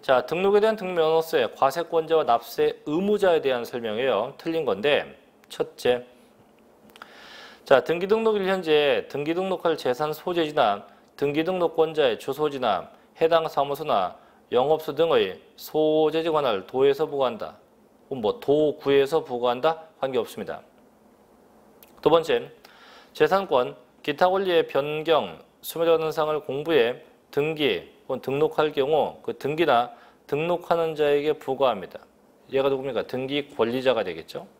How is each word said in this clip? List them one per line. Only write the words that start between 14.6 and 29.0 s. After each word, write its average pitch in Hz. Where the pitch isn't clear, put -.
등의 123
소재지 156
관할 127
도에서 139
부과한다. 120
그럼 135
뭐 101
도구에서 139
부과한다? 127
관계없습니다. 110
두 -
번째, 147
재산권, 151
기타 147
권리의 180
변경, 147
소멸 165
현상을 156
공부해 143
등기 143
혹은 127
등록할 151
경우 135